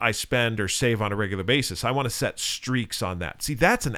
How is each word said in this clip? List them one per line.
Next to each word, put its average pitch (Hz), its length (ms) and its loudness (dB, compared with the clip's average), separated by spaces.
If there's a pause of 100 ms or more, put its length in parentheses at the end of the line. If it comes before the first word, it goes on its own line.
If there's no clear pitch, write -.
I 117 120 2
spend 117 480 0
or 98 80 0
save 117 340 2
on 104 80 0
a 101 60 -2
regular 98 260 -2
basis. 127 400 0
I 120 80 0
want 127 160 0
to 120 40 -4
set - 280 -2
streaks - 640 -2
on 90 160 -2
that. 85 240 -8
See, 147 120 -2
that's 180 320 4
an 117 120 -2